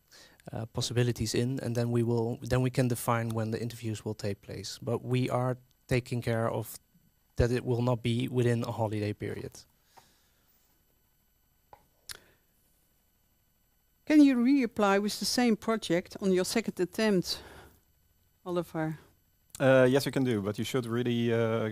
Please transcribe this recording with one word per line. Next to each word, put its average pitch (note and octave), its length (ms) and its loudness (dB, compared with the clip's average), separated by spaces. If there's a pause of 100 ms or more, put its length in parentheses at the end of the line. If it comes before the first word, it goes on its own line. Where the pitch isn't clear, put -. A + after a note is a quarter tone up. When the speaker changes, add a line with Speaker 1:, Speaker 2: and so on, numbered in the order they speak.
(520)
Speaker 1:
uh, A2+ 140 -8
possibilities A#2 680 -2
in, B2 240 0
and A#2 160 -4
then A#2+ 160 -2
we A#2+ 100 2
will, A#2 400 0
then B2+ 220 0
we B2+ 80 0
can B2+ 160 2
define A#2 420 -2
when A2 220 -2
the A2+ 100 -4
interviews A2+ 420 -8
will G#2+ 120 -6
take G2+ 260 -6
place. - 400 -12
But A#2+ 240 -4
we B2 240 0
are B2 280 -2 (300)
taking B2 360 -2
care A2+ 260 0
of - 300 -8 (560)
that B2 160 2
it B2 120 -2
will A#2+ 200 -2
not B2 180 0
be B2 260 -2
within A#2 360 0
a A#2 80 -6
holiday G#2+ 420 -4
period. - 380 -10 (4000)
Speaker 2:
Can D4+ 180 8
you C4+ 140 6
reapply A3+ 640 4
with G#3 160 -4
the G#3 60 -4
same A#3+ 300 2
project G#3 640 -2
on F#3+ 140 2
your F3+ 120 2
second - 340 -4
attempt, F#3+ 640 0 (1000)
Oliver? E3+ 540 -4 (640)
Speaker 3:
Uh, C3 280 8
yes, C3 200 4
you C3+ 40 -4
can C#3 120 0
do, A#2 180 0
but G2+ 160 -4
you A2+ 80 -4
should B2 220 -4
really, A#2+ 440 0
uh, A2+ 400 0